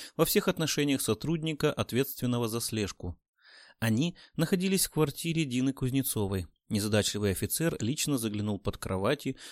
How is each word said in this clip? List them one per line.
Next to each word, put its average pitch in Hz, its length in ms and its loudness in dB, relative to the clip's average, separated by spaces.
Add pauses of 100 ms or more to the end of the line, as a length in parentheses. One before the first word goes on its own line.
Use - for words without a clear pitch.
(160)
во 160 80 4
всех 196 240 4
отношениях 147 540 0
сотрудника, 151 720 0
ответственного 120 760 -2
за 113 140 -4
слежку. 95 580 -4 (600)
Они 113 360 2 (200)
находились 185 500 2
в - 60 -6
квартире 156 520 0
Дины 131 300 0
Кузнецовой. 110 720 0 (240)
Незадачливый 104 600 2
офицер 160 480 -2
лично 143 360 0
заглянул 104 420 -2
под - 200 -4
кровати, 107 580 -2 (160)